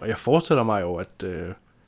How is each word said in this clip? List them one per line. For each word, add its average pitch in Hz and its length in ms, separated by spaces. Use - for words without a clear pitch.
og 92 60
jeg 113 100
forestiller 151 460
mig 107 180
jo, 87 140
at, - 300
øh, 87 220